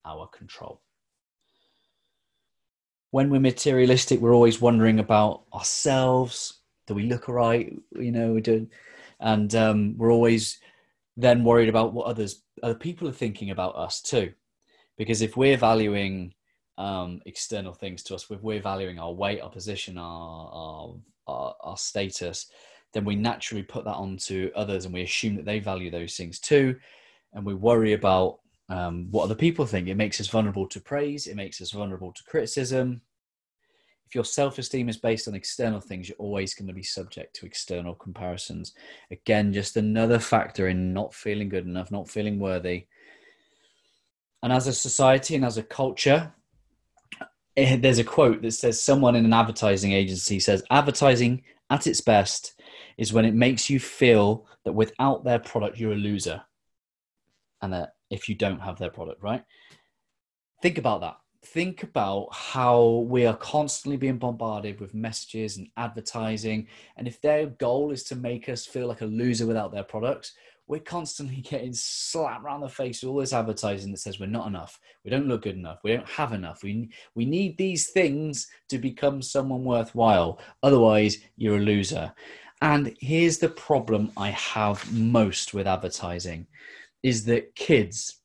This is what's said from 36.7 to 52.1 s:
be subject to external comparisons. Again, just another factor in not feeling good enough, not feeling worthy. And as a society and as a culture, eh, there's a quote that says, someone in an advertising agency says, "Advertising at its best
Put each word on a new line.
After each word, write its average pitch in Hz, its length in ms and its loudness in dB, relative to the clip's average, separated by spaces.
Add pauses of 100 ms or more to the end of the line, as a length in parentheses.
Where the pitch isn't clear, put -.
be 92 100 -14
subject - 540 -12
to 90 100 -18
external 87 480 -8
comparisons. 90 800 -10 (380)
Again, 104 420 2
just 101 240 -4
another 113 420 2
factor 107 500 0
in 92 240 -2
not 98 200 -4
feeling 104 360 -6
good 92 180 -6
enough, 90 240 -8
not 101 180 -8
feeling 104 300 -4
worthy. 90 480 -4 (1600)
And 123 100 0
as 127 140 2
a 139 60 -2
society 135 600 2
and 135 100 2
as 113 140 -2
a 110 40 -6
culture, 143 720 0 (1200)
eh, 131 200 6
there's 123 220 6
a 117 60 4
quote 120 380 4
that 113 100 -2
says, 117 280 0
someone 135 360 6
in 113 80 6
an 113 80 8
advertising 107 600 4
agency 98 460 0
says, 95 320 2
"Advertising 131 720 4 (260)
at - 180 0
its 139 140 0
best - 540 2 (420)